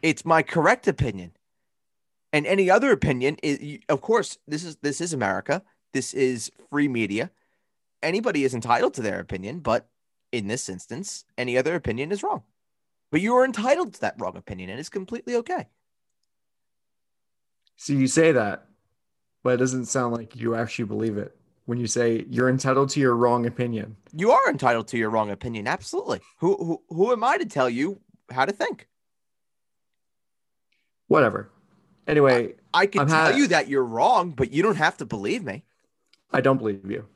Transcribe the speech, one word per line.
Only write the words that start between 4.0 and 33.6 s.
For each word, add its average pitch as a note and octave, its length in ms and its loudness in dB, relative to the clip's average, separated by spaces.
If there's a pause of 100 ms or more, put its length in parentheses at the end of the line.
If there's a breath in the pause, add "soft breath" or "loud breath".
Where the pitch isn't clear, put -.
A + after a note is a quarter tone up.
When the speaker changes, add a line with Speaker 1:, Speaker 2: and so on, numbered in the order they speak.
Speaker 1:
course, - 460 0
this D3+ 160 -6
is, E3 140 -12
this D3 240 -4
is E3+ 120 -4
America. A#2+ 480 -2 (320)
This - 220 -4
is B2+ 360 0 (200)
free D3 160 0
media. A2+ 420 -2 (720)
Anybody D#3+ 420 0
is B2+ 120 0
entitled A#2 400 0
to A#2+ 80 -6
their G2 160 -2
opinion, G2 400 -8
but A#2+ 280 -2 (440)
in G#2+ 160 -4
this A#2 200 -6
instance, - 580 -12 (120)
any B2 220 0
other D3 160 0
opinion C3+ 360 -4
is G3 120 -6
wrong. - 180 -4 (720)
But D#3 100 2
you A3+ 140 2
are B3+ 100 6
entitled C4 480 0
to - 80 -12
that G2+ 180 -4
wrong F#2 160 -6
opinion, F#2 360 -12
and A#2 80 -10
it's D#3 100 -12
completely A#3 460 -8
okay. C4 320 -4 (2000)
Speaker 2:
So - 180 -6
you C3 140 2
say D#3+ 240 4
that, G#2+ 340 0 (760)
but B2 100 2
it B2 40 2
doesn't B2+ 280 -2
sound A#2+ 300 -2
like A2+ 200 -12
you A#2 200 -4
actually A#2 300 -4
believe G#2+ 320 -4
it - 180 -8 (300)
when A#2+ 120 -4
you A#2+ 80 -4
say A#2 460 0
you're B2 180 2
entitled C3 400 2
to D3 100 -4
your B2+ 160 4
wrong A#2+ 300 2
opinion. A2+ 500 -6 (160)
Speaker 1:
You F#3+ 200 0
are C4+ 180 4
entitled A#2+ 380 0
to B2 100 -4
your A2 140 0
wrong A2 180 0
opinion, A2 380 -8
absolutely. F#3+ 520 -6 (200)
Who, F3+ 180 2
who, E3 320 -6
who F#3 220 2
am A3+ 120 0
I C#4 140 2
to F4 80 -4
tell B2+ 240 0
you C#3+ 320 -4 (300)
how B2+ 140 2
to C3+ 60 -4
think? - 360 -6 (2250)
Speaker 2:
Whatever. A2 440 2 (540)
Anyway, C3 500 4 (180)
Speaker 1:
I, F3 80 4
I G3 40 4
can C#3+ 180 0
Speaker 2:
I'm C#3 40 2
Speaker 1:
tell D#3 240 4
Speaker 2:
ha- - 60 2
Speaker 1:
you C#4+ 100 4
that E3 220 2